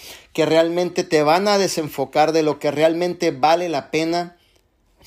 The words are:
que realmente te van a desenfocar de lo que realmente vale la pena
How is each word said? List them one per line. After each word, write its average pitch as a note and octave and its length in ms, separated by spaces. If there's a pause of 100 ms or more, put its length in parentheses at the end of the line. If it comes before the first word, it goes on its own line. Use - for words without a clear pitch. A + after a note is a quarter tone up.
(320)
que D#3 140
realmente E3+ 580
te D#3 180
van F3 280
a G3+ 80
desenfocar D#3 760
de D#3+ 120
lo D3 140
que D3 140
realmente E3 600
vale D#3+ 360
la D#3+ 240
pena E3+ 460 (680)